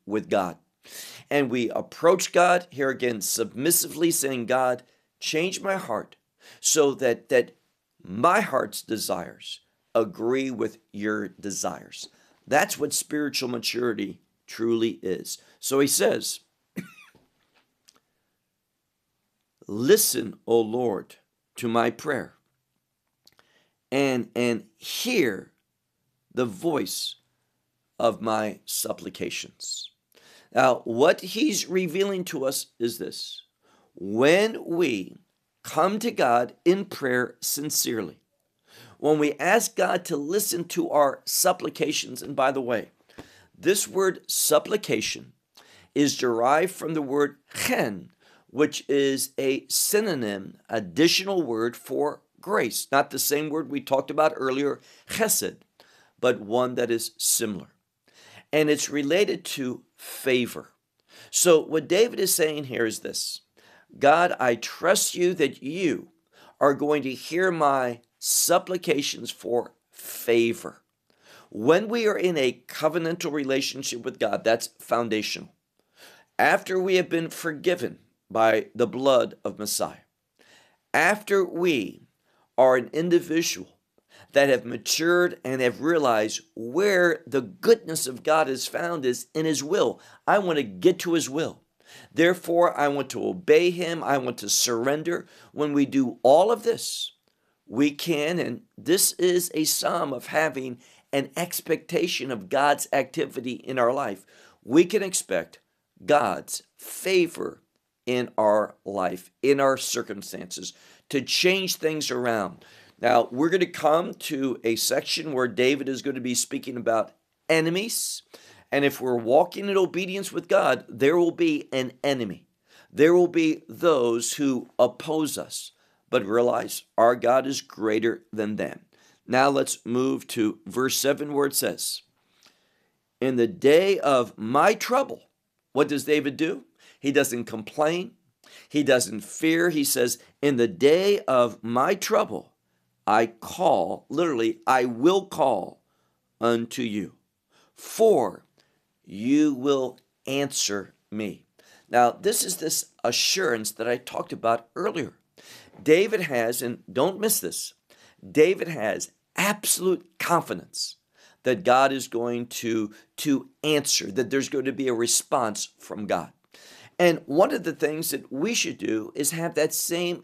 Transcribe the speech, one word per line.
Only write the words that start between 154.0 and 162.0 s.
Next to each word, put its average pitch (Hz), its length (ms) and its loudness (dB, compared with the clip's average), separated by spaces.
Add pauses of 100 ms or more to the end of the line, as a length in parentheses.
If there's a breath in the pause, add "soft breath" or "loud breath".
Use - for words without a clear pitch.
about - 420 -2
earlier. 170 420 -6 (640 loud breath)
David 185 400 4
has, 123 400 -2
and 123 300 -8
don't 175 280 0
miss 214 200 0
this, - 340 -8 (580 soft breath)
David 170 380 4
has 110 420 -4 (240)
absolute 185 800 0
confidence - 800 -2 (480 soft breath)
that 110 220 0
God 131 260 6
is 131 160 -6